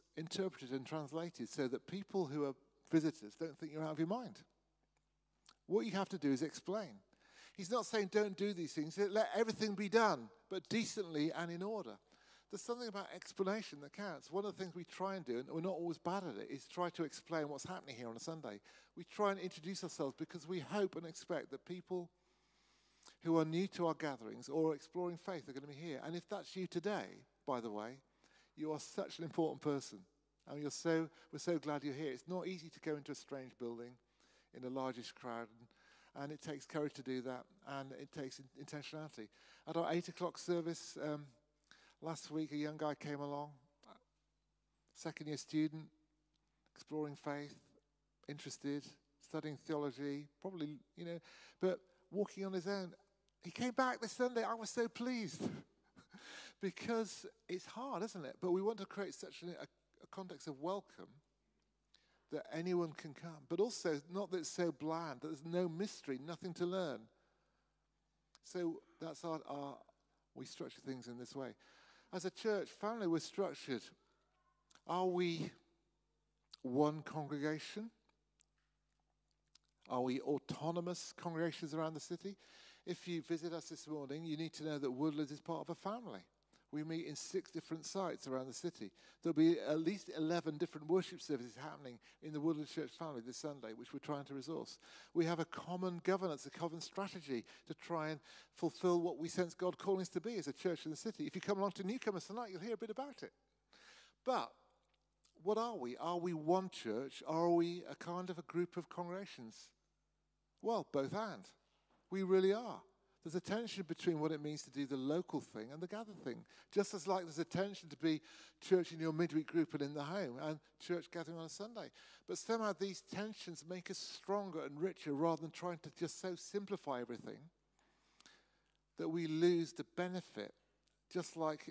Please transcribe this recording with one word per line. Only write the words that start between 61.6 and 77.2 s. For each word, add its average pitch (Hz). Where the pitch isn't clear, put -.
that 151
anyone 170
can 147
come, 156
but 170
also 180
not 185
that 185
it's 160
so 175
bland, 156
that 151
there's 156
no 175
mystery, 160
nothing 170
to 175
learn. 175
So 170
that's 156
our, 160
our, 139
we 131
structure -
things 127
in 120
this 120
way. 131
As 180
a 185
church 202
family, 214
we're 165
structured. 143
Are 180
we 175
one 151
congregation? 151